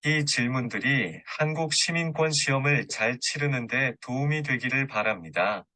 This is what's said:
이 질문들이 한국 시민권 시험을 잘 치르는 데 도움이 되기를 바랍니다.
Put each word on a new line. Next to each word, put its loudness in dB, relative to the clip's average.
이 2
질문들이 0
한국 -2
시민권 2
시험을 2
잘 0
치르는 -2
데 0
도움이 0
되기를 0
바랍니다. -2